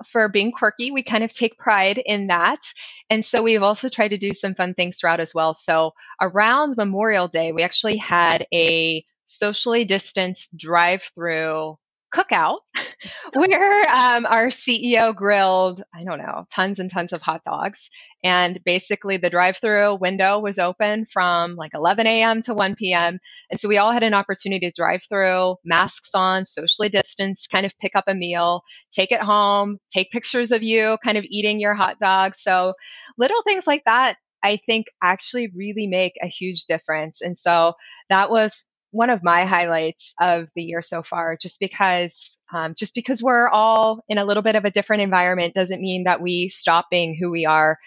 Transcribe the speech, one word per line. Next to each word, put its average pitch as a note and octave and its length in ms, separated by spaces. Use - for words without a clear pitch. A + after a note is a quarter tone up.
for A3 180
being G#3 240
quirky. A#3+ 400
We C4+ 120
kind A#3+ 200
of A3+ 100
take A#3 240
pride G3+ 400
in G#3 300
that. F3+ 320
And A3 140
so A3+ 180
we've A3 220
also G#3 260
tried G#3+ 200
to G#3 80
do G3 160
some F#3+ 220
fun F#3 180
things F3+ 260
throughout E3 200
as E3 160
well. D#3+ 180
So D#3+ 400
around A3+ 560
Memorial G3 500
Day, E3 240
we E3 120
actually G#3 340
had E3+ 560
a E3 520
socially A3+ 540
distanced F#3 720
drive-through D#3+ 1200
cookout G3 440
<laughs> - 580
where, F#4+ 560
um, B3 360
our A3+ 260
C A#3+ 400
E A#3 80
O A3 140
grilled, F#3+ 680
I E3+ 80
don't F3 140
know, - 360
tons G3 260
and F#3 120
tons F3 220
of E3 80
hot E3 240
dogs. E3 440
And F3+ 400
basically F#3+ 500
the F3+ 140
drive-through G3+ 640
window F#3+ 440
was G3+ 200
open G#3 460
from, F3 500
like, D#3 180
eleven F3+ 320
A A3+ 160
M A3+ 200
to A#3 120
one G3 220
P G3 160
M. F3 280
And G#3 80
so G#3 120
we G#3 80
all G#3+ 160
had A#3+ 100
an A3 100
opportunity G3 560
to E3+ 60
drive E3+ 320
through, F#3 560
masks E3+ 500
on, F#3+ 320
socially E3+ 440
distanced, G3 600
kind G3 160
of G3 140
pick - 160
up G3 120
a G3 60
meal, F3 500
take F#3+ 220
it A#3+ 80
home, G3+ 560
take F#3 220
pictures A#3+ 400
of A3+ 100
you A3 440
kind G#3+ 120
of G#3 120
eating G#3 320
your G#3 120
hot G3+ 260
dog. F#3+ 360
So F#3 380
little F#4+ 260
things G4 220
like D4 200
that, A#3 320
I G#3 220
think, A3+ 220
actually F#3+ 540
really G3+ 320
make F#3 340
a F3+ 60
huge F3+ 380
difference. D#3+ 560
And F3 180
so E3+ 360
that G3 200
was G#3+ 360
one A3+ 180
of G#3+ 140
my F3 220
highlights E3+ 720
of E3+ 340
the F3 100
year E3 180
so E3+ 200
far, E3 360
just - 220
because, F3+ 800
um, D#3+ 240
just - 160
because A#3 300
we're A#3+ 240
all A3 640
in G#3 80
a G3+ 80
little G3+ 180
bit A3 120
of G#3 100
a G3+ 40
different G#3 320
environment F3+ 540
doesn't F#3 260
mean F#3 220
that F3+ 180
we F3+ 280
stop F3 420
being E3+ 260
who F3 140
we E3 140
are D#3 400